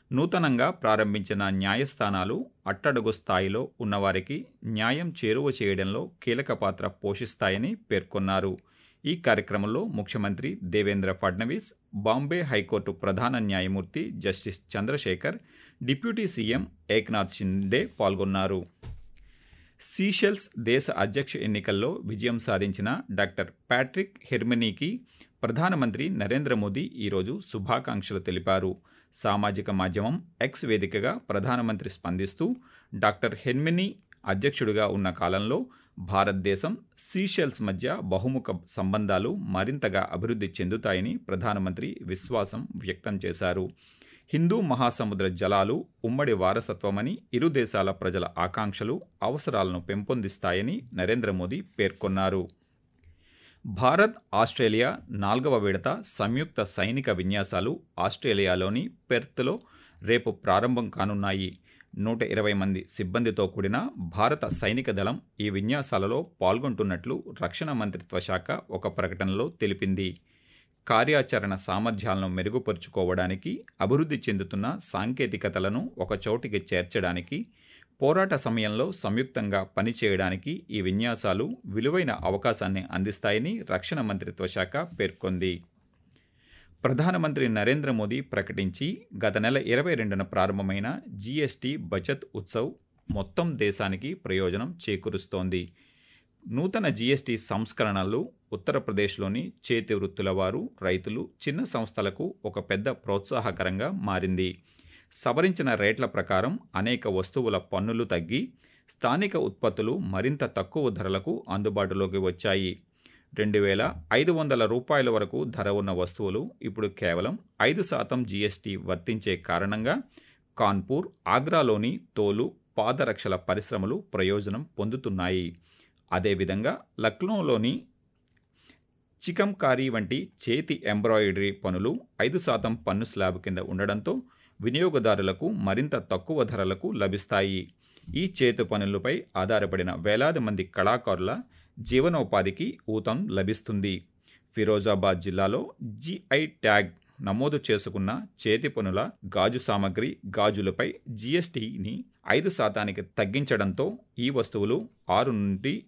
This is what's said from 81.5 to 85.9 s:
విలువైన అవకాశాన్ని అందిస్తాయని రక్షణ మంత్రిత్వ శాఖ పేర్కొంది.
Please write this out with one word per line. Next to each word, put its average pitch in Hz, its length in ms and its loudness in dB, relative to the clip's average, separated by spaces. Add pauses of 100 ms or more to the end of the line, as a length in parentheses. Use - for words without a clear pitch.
విలువైన 143 460 0
అవకాశాన్ని 98 800 0
అందిస్తాయని 107 680 0 (100)
రక్షణ 147 300 -2
మంత్రిత్వ 95 460 -4
శాఖ 92 300 -2 (140)
పేర్కొంది. 92 600 -2 (1300)